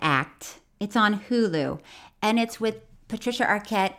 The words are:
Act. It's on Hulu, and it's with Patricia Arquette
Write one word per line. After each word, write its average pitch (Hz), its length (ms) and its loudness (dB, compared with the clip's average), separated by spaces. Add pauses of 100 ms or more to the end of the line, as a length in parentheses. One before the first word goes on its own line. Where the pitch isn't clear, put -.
Act. - 560 -2 (200)
It's 208 180 -8
on 208 240 2
Hulu, 160 580 0 (420)
and 220 160 2
it's 233 220 -2
with 220 180 -2 (300)
Patricia 240 380 -2
Arquette 202 540 0